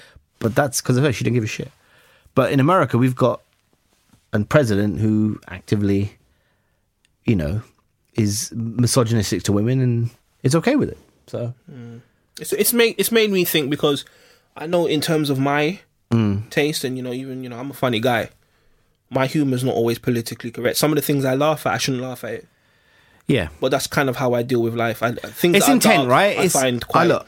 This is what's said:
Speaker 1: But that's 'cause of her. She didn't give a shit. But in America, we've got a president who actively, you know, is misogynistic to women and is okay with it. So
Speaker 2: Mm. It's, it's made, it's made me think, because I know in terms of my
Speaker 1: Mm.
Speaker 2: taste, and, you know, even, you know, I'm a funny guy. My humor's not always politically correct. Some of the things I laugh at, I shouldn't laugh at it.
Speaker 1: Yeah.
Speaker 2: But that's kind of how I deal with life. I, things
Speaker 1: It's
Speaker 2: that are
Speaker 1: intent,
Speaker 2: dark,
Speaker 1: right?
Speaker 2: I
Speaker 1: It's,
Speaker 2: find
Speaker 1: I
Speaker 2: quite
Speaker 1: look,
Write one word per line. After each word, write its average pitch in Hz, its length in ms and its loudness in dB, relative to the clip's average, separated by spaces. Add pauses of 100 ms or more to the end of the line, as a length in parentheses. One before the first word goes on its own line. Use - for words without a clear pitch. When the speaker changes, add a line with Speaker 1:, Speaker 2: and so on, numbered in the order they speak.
(400)
Speaker 1:
But 113 140 -2
that's 143 280 0
'cause 127 160 0
of 131 80 2
her. 139 80 2
She - 100 -6
didn't 120 120 0
give 120 100 0
a - 20 -6
shit. - 240 -10 (640)
But 123 160 2
in 143 80 4
America, 147 400 2
we've 127 160 2
got 123 260 0 (880)
a 107 120 0
president 104 560 0
who 107 480 0
actively, 101 680 -2 (1120)
you 120 100 2
know, 90 260 -2 (520)
is 104 420 -2
misogynistic 113 880 0
to - 80 0
women 113 300 2
and 120 280 0 (340)
is 135 120 2
okay 170 200 2
with 170 140 0
it. - 80 -12 (300)
So 120 260 -8 (180)
Speaker 2:
Mm. 117 300 -18 (380)
It's, - 140 -6
it's 208 200 0
made, 233 260 2
it's 196 120 0
made 220 200 2
me 190 120 2
think, 151 280 0
because 143 340 0 (500)
I 151 120 -12
know 175 180 0
in 151 160 0
terms 156 300 0
of 135 80 0
my 147 400 0 (320)
Speaker 1:
Mm. 107 400 0
Speaker 2:
taste, 151 340 0
and, 127 100 -4
you 127 80 -10
know, 127 80 -8
even, 131 320 -10
you 127 60 -12
know, 120 100 -14
I'm 135 120 -10
a - 20 -14
funny 123 260 -2
guy. 117 300 0 (800)
My 131 160 0
humor's 131 380 0
not 131 100 0
always 117 260 0
politically 117 520 -4
correct. 117 260 -2
Some 151 140 2
of 156 40 2
the 143 60 2
things 139 240 0
I 131 100 0
laugh 147 300 0
at, 107 80 0
I 113 60 -2
shouldn't 127 240 -2
laugh 127 200 -12
at 113 100 -8
it. - 140 -12 (800)
Speaker 1:
Yeah. 101 220 0 (100)
Speaker 2:
But 131 120 0
that's 135 160 -2
kind 143 200 0
of 123 100 -2
how 127 160 0
I 120 100 0
deal 123 180 0
with 117 140 -2
life. 117 280 -2
I, 104 100 0
things - 440 0
Speaker 1:
It's 196 80 6
Speaker 2:
that 277 60 6
are 269 40 6
Speaker 1:
intent, 220 280 4
Speaker 2:
dark, 123 60 0
Speaker 1:
right? 175 280 4
Speaker 2:
I 156 60 2
Speaker 1:
It's, 175 100 2
Speaker 2:
find 131 300 0
Speaker 1:
I - 40 -14
Speaker 2:
quite 165 200 4
Speaker 1:
look, - 200 0